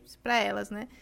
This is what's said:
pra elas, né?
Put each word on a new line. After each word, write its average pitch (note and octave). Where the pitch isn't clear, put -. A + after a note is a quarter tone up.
pra A#3+
elas, G3+
né? G#3